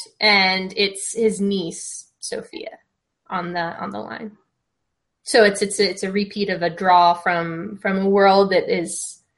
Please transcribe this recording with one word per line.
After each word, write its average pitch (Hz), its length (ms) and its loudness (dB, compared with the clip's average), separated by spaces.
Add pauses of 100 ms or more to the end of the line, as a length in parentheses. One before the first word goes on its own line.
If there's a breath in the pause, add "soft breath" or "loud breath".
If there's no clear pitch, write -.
(200)
and 190 560 2
it's - 380 -4
his 214 260 0
niece, 196 680 -6 (100)
Sophia, - 580 -12 (500)
on 175 240 -8
the, 175 80 -6
on 170 300 -8
the 202 100 -10
line. - 360 -12 (880)
So 233 200 4
it's, 202 180 2
it's, 196 160 -6
it's 185 240 -2
a 190 100 -4
repeat 202 360 -2
of 175 140 -4
a 170 80 0
draw 175 440 6
from, 170 640 -4
from 196 200 -2
a 196 100 0
world 196 420 6
that 180 220 2
is - 500 -6 (160)